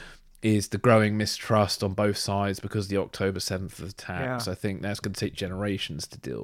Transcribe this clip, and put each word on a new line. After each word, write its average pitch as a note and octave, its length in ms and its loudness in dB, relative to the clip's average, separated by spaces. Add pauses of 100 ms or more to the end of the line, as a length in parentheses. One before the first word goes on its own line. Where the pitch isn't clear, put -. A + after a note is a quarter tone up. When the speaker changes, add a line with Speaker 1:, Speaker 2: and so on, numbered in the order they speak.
(420)
Speaker 1:
is G#2+ 280 4
the G#2 80 -2
growing G#2+ 400 6
mistrust G#2+ 680 2
on G2 100 0
both G#2 240 2
sides G2+ 420 -2
because G2+ 260 -4
of G2 40 -10
the G2 80 2
October F#2+ 420 0
seventh F#2+ 400 -4
attacks. A2+ 680 -6
Speaker 2:
Yeah. F#2 60 -2
Speaker 1:
I - 20 -4
think F#2+ 260 -4
that's G2+ 180 -4
gonna G2 140 -4
take - 220 -2
generations F#2+ 720 -4
to - 100 -16
deal - 260 -6